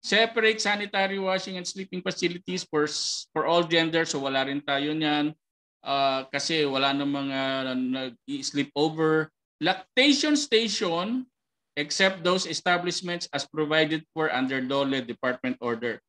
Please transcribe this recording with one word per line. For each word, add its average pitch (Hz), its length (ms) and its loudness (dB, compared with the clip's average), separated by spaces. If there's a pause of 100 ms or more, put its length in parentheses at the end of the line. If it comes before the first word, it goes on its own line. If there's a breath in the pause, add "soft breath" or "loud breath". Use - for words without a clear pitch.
separate 220 560 2
sanitary 202 560 0
washing 190 400 -2
and 175 80 -10
sleeping 190 400 -8
facilities 175 640 -4
for 151 160 2
s-, - 480 -6
for 151 160 0
all 170 160 4
genders, 165 480 2
so 143 80 -2
wala 135 240 0
rin 139 160 -4
tayo 143 320 -2
niyan, 151 400 0 (480)
uh, 135 480 0
kasi 147 400 0
wala 135 240 2
namang, 139 400 -2
uh, 135 400 -2
nag-i-sleep 131 1040 -4
over. 156 560 2 (240)
Lactation 277 800 2
station, 220 880 0 (500)
except 190 480 0
those 180 240 2
establishments 175 880 -2
as 139 120 -2
provided 156 580 2 (100)
for 160 160 0
under 131 320 0
dole 135 400 0
department 127 560 -4
order. 117 500 -4